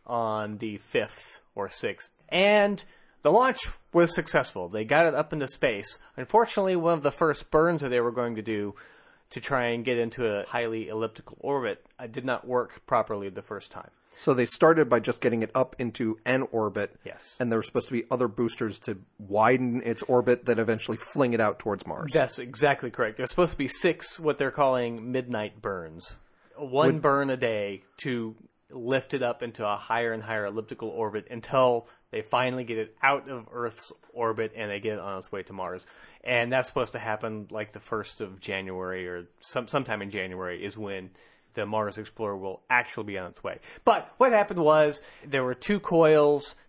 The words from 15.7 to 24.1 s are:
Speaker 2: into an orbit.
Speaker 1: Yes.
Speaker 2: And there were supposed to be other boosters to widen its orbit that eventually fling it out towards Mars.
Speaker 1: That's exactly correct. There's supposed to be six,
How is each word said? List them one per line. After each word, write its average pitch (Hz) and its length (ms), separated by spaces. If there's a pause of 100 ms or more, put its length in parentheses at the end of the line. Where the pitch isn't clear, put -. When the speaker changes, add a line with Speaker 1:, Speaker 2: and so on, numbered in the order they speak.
Speaker 2:
into 110 440
an 131 280
orbit. 104 420 (100)
Speaker 1:
Yes. - 360
Speaker 2:
And 120 100
there 113 80
were 107 60
supposed - 240
to 131 60
be 117 180
other 123 160
boosters 110 520
to 101 180 (200)
widen 117 640
its 117 220
orbit 123 420
that 117 140
eventually 110 380
fling 127 340
it 113 80
out 107 180
towards 101 280
Mars. 131 260
Speaker 1:
That's 135 260
exactly 131 540
correct. 110 240
There's 127 140
supposed 175 220
to - 60
be 139 80
six, - 540